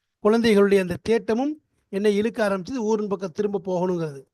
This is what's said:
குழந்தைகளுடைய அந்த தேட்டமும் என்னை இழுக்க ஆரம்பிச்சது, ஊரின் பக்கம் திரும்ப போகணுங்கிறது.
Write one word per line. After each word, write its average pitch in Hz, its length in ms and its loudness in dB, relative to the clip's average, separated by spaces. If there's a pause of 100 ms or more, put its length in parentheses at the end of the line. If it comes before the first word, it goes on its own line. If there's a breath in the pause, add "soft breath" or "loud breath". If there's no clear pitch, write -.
(240)
குழந்தைகளுடைய 208 580 4
அந்த 175 200 -6
தேட்டமும் 233 520 -2 (380)
என்னை 202 240 2
இழுக்க 220 220 -2 (100)
ஆரம்பிச்சது, 196 420 -4
ஊரின் 214 180 0
பக்கம் 185 240 -6
திரும்ப 202 320 -4
போகணுங்கிறது. 175 580 -4 (120)